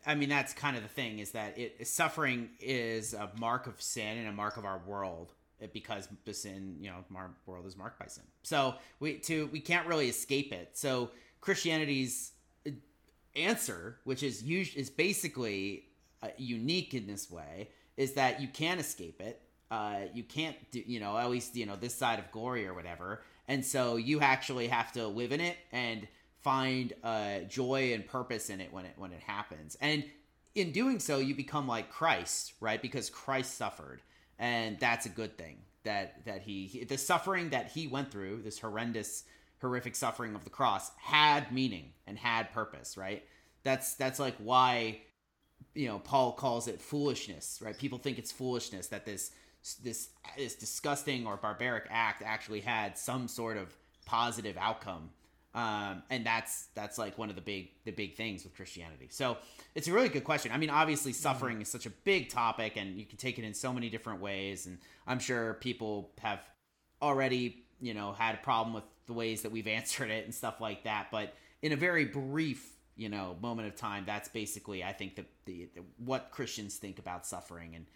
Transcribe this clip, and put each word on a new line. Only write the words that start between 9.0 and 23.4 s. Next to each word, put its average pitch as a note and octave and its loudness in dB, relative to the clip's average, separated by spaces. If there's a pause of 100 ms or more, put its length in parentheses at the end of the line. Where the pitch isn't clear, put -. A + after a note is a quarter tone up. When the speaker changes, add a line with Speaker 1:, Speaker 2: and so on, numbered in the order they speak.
Speaker 1:
to, D#3 0
we D3+ -6
can't E3+ 2
really D#3 4
escape C#3 0
it. F2 -6
So B2+ 2 (300)
Christianity's, D3+ 2 (340)
uh, D3+ -4 (680)
answer, A#2+ 0
which C3 -2
is A2+ -2
us-, E3 0
is C3+ -4
basically, A#2 2 (380)
uh, A2 -4
unique B2+ 0
in A2+ -2
this G2+ -8
way, E2 -10 (260)
is C3+ 2
that C3 4
you C3+ -2
can't E3 0
escape F2 -6
it. A2 -8 (300)
Uh, G#2 -2 (120)
you A#2 -6
can't D3+ -4 (160)
do, A#2+ -6
you A#2 -4
know, G#2 -2
at A#2+ 2
least, B2 -2
you A#2 -2
know, G2+ -6
this A#2+ -4
side A#2 2
of F#2+ -10
glory A2+ -2
or F#2 -6
whatever. F2 -8 (240)